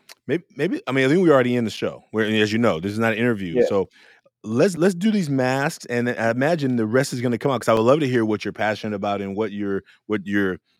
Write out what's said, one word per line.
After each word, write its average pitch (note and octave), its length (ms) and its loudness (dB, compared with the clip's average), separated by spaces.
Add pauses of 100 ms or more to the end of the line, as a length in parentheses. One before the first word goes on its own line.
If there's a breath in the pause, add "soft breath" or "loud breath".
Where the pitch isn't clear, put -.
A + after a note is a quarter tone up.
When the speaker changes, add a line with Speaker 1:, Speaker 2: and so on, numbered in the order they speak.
(260)
Speaker 1:
maybe, E3 180 -4 (120)
maybe, F#3 300 -4
I B2+ 60 -4
mean, C3+ 120 2
I C3 40 4
think D#3+ 140 4
we're E3 100 6
already B2 240 4
in A#2+ 80 0
the G#2 60 -2
show. - 420 -6
We're, A2 120 0 (180)
as G#2 100 2
you A2 60 2
know, G#2 220 2
this G2 120 -4
is G#2 60 -6
not A2+ 140 2
an G#2 60 -4
interview. A2 420 0
Speaker 2:
Yeah. - 20 4
Speaker 1:
So G2 260 0 (560 soft breath)
let's, C#3+ 320 0
let's F3+ 180 2
do F#3 160 0
these G3 200 0
masks, C3+ 560 -2
and A#2+ 240 -2
I A#2 200 -2
imagine C3+ 460 0
the A2 100 0
rest C3 260 2
is B2+ 100 -4
gonna A#2+ 160 -2
come C#3+ 140 0
out, A#2 100 -2
'cause - 60 -2
I A2+ 60 4
would A2 80 4
love C3 180 4
to C#3 80 0
hear B2 160 2
what G#2+ 200 -2
you're G2+ 80 -4
passionate G#2+ 440 -4
about G2+ 260 -4
and G2 140 -6
what G#2 160 -4
you're, G2+ 300 -4 (240 soft breath)
what G#2+ 200 -4
you're, G2 320 0 (220)